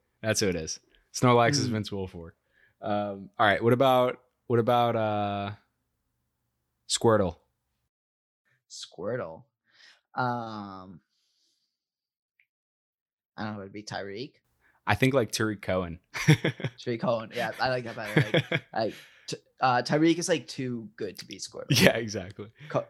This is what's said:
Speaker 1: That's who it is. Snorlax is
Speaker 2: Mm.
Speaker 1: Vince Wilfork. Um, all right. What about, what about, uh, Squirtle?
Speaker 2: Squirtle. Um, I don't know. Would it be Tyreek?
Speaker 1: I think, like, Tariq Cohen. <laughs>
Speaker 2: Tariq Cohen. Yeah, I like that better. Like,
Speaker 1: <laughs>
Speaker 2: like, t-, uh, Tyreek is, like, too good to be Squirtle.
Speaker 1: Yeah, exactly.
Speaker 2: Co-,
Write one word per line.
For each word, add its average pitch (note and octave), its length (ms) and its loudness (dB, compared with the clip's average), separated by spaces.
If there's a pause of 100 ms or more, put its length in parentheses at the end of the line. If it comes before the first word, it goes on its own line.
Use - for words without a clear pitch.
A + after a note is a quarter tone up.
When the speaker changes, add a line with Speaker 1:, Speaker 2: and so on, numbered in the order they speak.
(220)
Speaker 1:
That's A2 180 0
who G#2 80 2
it F2+ 80 0
is. D#2+ 240 -8 (340)
Snorlax A#2+ 380 6
is C3+ 160 0
Speaker 2:
Mm. A#2+ 40 -2
Speaker 1:
Vince G#2+ 180 -4
Wilfork. F2+ 420 -10 (500)
Um, G#2 560 -4
all A2+ 80 6
right. G2+ 160 6
What A#2 120 6
about, B2+ 460 4 (280)
what A#2 120 2
about, A#2+ 360 4
uh, G#2 560 -2 (1400)
Squirtle? G#2 460 2 (1400)
Speaker 2:
Squirtle. F#2 720 -10 (720)
Um, G#2 840 -8 (2250)
I G2+ 80 -10
don't G#2+ 100 -6
know. G2+ 60 -12
Would G2 80 -12
it G2 60 -18
be G#2 100 -14
Tyreek? G2+ 520 -10 (520)
Speaker 1:
I G#2 80 4
think, C3 180 4
like, A#2+ 180 2
Tariq G#2+ 300 -2
Cohen. F#2 460 -2
<laughs> - 80 -14
Speaker 2:
Tariq - 840 0
Cohen. A2+ 360 -2
Yeah, A2+ 240 -4
I B2+ 100 0
like B2+ 140 -2
that A2+ 120 -10
better. A2+ 380 0
Like, E3 340 0
Speaker 1:
<laughs> - 60 -18
Speaker 2:
like, A2+ 220 -2 (320)
t-, - 100 -8 (240)
uh, B2 220 2
Tyreek D#3+ 340 4
is, F3 100 -4
like, D#3 200 -2
too A#2+ 480 -8
good G2 240 -8
to - 80 -18
be G#2+ 100 -14
Squirtle. - 320 -14
Speaker 1:
Yeah, C#3+ 260 4
exactly. G#2 520 -8 (220)
Speaker 2:
Co-, - 200 -4